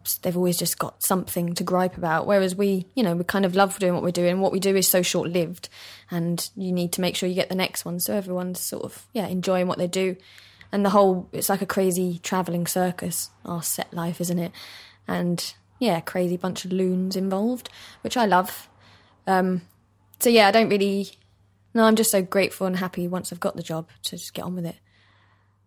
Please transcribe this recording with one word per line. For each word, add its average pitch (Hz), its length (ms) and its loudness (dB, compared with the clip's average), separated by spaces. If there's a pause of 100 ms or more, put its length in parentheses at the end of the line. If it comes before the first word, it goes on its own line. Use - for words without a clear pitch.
(220)
they've 175 160 -2
always 180 200 2
just - 220 -4
got - 240 -6
something 175 500 0
to 180 120 -4
gripe 180 320 0
about. 165 280 0
Whereas 190 300 2
we, 196 300 0 (100)
you 254 80 2
know, 175 100 2
we 175 120 -2
kind 196 200 0
of 180 120 0
love 196 200 4
doing 180 160 2
what 143 100 -2
we're 180 80 0
doing. 175 280 2
What 190 140 2
we 190 80 0
do 196 160 2
is 185 100 2
so 180 140 4
short-lived 175 680 -2 (420)
and 170 460 -4
you 190 160 -4
need 175 220 0
to 185 80 -4
make 180 160 0
sure 185 100 -2
you 180 80 -2
get 185 140 -2
the 185 60 -4
next - 280 -2
one. 175 160 -6
So 208 160 -2
everyone's 180 460 -4
sort - 240 -8
of, - 280 -14
yeah, 214 140 -4
enjoying 185 400 0
what 180 100 0
they 175 100 0
do. 185 280 -2 (560)
And 202 140 0
the 190 60 4
whole, 190 420 6
it's - 160 -4
like 196 120 2
a 196 40 -4
crazy 180 580 0
travelling 175 440 -2
circus, 180 640 -2 (160)
our 170 180 -6
set - 300 -4
life, 175 280 -4
isn't 175 180 0
it? 170 140 -4 (560)
And, 175 440 -2 (260)
yeah, 190 200 2
crazy 180 380 -2
bunch 180 260 -6
of 185 80 -6
loons 185 460 0
involved, 196 520 -2 (320)
which - 140 -6
I 240 100 2
love. 190 440 2 (580)
Um, 185 340 2 (580)
so, 247 100 4
yeah, 220 180 8
I 196 40 6
don't 226 180 6
really, 196 420 0 (600)
no, 226 100 6
I'm 220 140 8
just 220 140 2
so 196 100 4
grateful 190 440 0
and 185 120 -2
happy 180 320 -4
once 180 240 -6
I've 175 80 -14
got - 160 -4
the 170 60 -8
job 160 260 -6 (140)
to - 140 -8
just - 160 -14
get - 120 -10
on 180 100 -6
with 175 100 -6
it, 165 120 -10 (880)